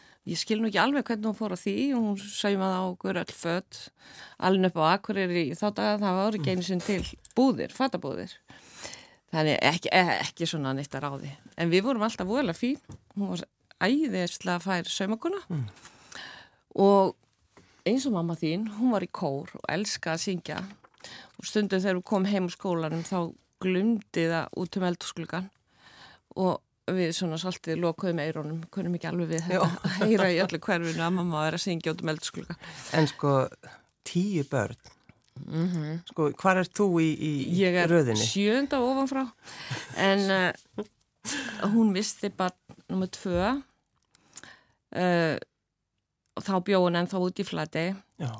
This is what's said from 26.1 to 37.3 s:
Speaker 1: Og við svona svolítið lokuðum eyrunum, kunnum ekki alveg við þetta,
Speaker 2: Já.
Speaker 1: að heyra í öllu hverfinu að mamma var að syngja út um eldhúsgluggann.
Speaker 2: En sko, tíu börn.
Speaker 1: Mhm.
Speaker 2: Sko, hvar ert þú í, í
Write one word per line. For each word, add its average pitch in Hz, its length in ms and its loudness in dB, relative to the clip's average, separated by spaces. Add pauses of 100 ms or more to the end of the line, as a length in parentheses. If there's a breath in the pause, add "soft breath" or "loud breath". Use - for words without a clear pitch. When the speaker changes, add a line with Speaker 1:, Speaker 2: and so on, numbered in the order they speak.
Speaker 1:
Og 185 240 2 (280)
við 175 260 2
svona 165 240 -2
svolítið 165 400 -4
lokuðum 170 400 0
eyrunum, 156 440 -4 (100)
kunnum 175 260 -2
ekki 170 80 -8
alveg 170 240 -2
við 160 160 -2
þetta, 180 140 2
Speaker 2:
Já. 170 240 2
Speaker 1:
að 185 160 -2
heyra 202 320 4
í 170 100 2
öllu 180 160 -2
hverfinu 165 480 0
að 170 80 2
mamma 170 300 0
var 156 100 2
að 175 80 -2
syngja 165 320 -2
út 175 80 -8
um 165 80 -2
eldhúsgluggann. 160 480 -6 (360 loud breath)
Speaker 2:
En 156 140 6
sko, 143 260 2 (720 loud breath)
tíu 180 440 0
börn. 117 240 0 (600)
Speaker 1:
Mhm. 160 720 -4
Speaker 2:
Sko, 151 260 0
hvar 190 260 2
ert 180 160 -2
þú 208 120 2 (120)
í, 160 140 4
í - 160 -2 (320)